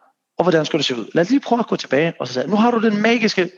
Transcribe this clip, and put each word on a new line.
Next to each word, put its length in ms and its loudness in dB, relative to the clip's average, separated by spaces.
og 60 0
hvordan 220 2
skal 140 -2
du 40 -2
se 120 -4
ud? 180 -8
Lad 100 2
os 60 -2
lige 100 4
prøve 200 0
at 80 -4
gå 80 -2
tilbage, 440 0
og 80 -8
så 60 -12
sige, 140 -4
nu 80 0
har 160 4
du 100 0
den 200 0
magiske, 560 0